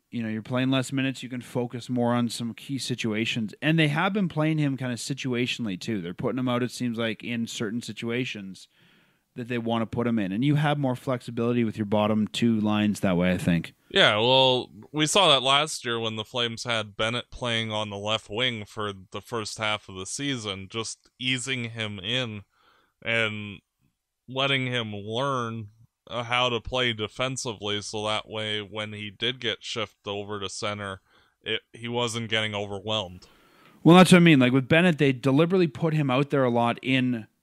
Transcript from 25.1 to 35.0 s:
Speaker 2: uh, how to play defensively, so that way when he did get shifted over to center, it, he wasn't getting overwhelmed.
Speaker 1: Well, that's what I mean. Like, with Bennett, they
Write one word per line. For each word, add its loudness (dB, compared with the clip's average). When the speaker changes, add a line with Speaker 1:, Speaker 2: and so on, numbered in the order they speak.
Speaker 2:
uh, -6
how 0
to -2
play -2
defensively, -6
so -6
that -2
way -6
when -8
he -10
did -4
get -4
shifted -8
over -6
to -8
center, -8
it, -4
he -12
wasn't -2
getting -2
overwhelmed. -6
Speaker 1:
Well, 10
that's 10
what 12
I 10
mean. 10
Like, 6
with 4
Bennett, 6
they 4